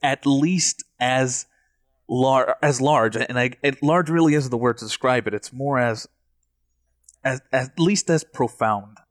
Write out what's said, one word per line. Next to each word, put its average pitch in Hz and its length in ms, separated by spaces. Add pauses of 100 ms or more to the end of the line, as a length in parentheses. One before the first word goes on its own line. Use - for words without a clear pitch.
at 139 240
least 147 580 (160)
as 127 460 (640)
lar-, 131 540
as 147 180
large, 123 360
and 123 220
I, 123 140 (100)
and 139 200
large 160 280
really 165 240
isn't 139 160
the 120 80
word 117 200
to 117 60
describe 123 420
it. 104 80
It's - 180
more 135 260
as, 117 300 (1120)
as, 131 180 (120)
at 131 260
least 180 320
as 160 140
profound 107 760 (120)